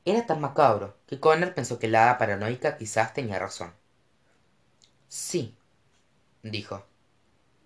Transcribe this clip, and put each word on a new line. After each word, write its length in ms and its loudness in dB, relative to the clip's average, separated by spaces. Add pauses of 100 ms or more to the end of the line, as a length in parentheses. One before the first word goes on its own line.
Era 200 0
tan 160 -2
macabro 560 2 (100)
que 120 -10
Connor 340 4
pensó 240 -6
que 100 -2
la 160 6
hada 140 6
paranoica 600 -2
quizás 360 -4
tenía 240 -6
razón. 360 -10 (1300)
"Sí", 480 -8 (880)
dijo. 420 -10 (840)